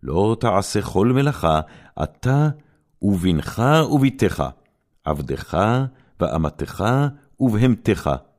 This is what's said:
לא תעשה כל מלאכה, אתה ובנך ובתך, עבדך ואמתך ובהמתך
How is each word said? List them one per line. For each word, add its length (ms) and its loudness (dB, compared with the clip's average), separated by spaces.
לא 360 0
תעשה 420 0
כל 260 0
מלאכה, 540 2
אתה 460 0
ובנך 600 0
ובתך, 520 0
עבדך 540 -4
ואמתך 640 -4
ובהמתך 680 2